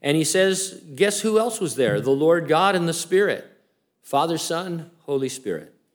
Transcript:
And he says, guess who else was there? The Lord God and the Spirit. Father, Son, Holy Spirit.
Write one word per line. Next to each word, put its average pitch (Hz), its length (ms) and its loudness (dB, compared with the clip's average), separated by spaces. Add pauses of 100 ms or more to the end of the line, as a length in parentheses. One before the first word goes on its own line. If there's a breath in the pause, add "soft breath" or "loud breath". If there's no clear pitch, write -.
And 147 140 2
he 160 80 2
says, 185 580 0 (140)
guess 202 260 0
who 220 180 2
else 233 200 -2
was 165 160 -4
there? 107 240 2
The 117 100 -2
Lord 156 380 2
God 175 260 4
and 175 140 0
the 165 60 -2
Spirit. 180 520 0 (560)
Father, 160 360 0
Son, 170 640 -6
Holy 139 280 -4
Spirit. 90 460 -8 (220)